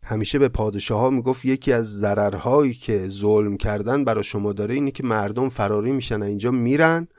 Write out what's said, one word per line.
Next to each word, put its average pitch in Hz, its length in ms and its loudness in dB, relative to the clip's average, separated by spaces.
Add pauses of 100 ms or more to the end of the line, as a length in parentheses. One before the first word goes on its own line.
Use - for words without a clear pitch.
همیشه 107 340 -2
به 135 100 6
پادشاها 107 600 0
میگفت 127 340 -2
یکی 131 280 0
از 110 260 -2
ضررهایی 104 760 2
که 101 340 -2
ظلم 104 480 2
کردن 110 480 -2
برا 110 180 0
شما 104 300 -4
داره 104 220 -4
اینه 139 160 -2
که 135 120 -8
مردم 113 460 0
فراری 107 440 0
می‌شن، 120 300 -2
اینجا 104 280 -2
می‌رن، 147 580 2 (100)